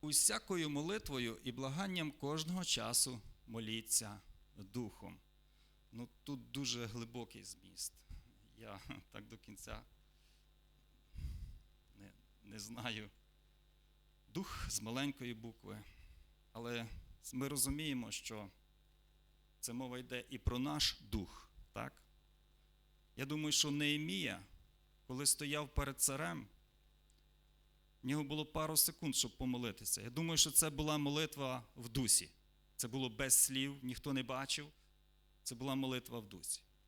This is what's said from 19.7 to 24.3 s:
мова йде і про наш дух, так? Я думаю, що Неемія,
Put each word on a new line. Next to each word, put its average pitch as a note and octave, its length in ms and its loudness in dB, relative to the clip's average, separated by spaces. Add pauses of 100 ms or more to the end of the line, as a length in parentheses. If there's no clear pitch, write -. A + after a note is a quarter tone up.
мова B2 260 -4
йде B2 300 -6
і C3+ 80 -8
про B2 220 2
наш D3 420 2
дух, G#2 480 -4 (240)
так? A#2 300 -6 (1120)
Я C3 100 -4
думаю, D3+ 260 0
що D3 200 4
Неемія, D3 680 2 (680)